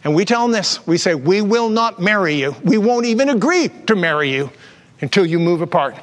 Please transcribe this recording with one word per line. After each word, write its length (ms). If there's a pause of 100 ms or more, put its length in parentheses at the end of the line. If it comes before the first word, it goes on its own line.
And 100
we 100
tell 180
them 100
this. 340
We 120
say, 160
"We 260
will 300
not 300
marry 340
you. 280
We 160
won't 280
even 240
agree 400 (160)
to 100
marry 340
you 200 (500)
until 260
you 140
move 200
apart." 420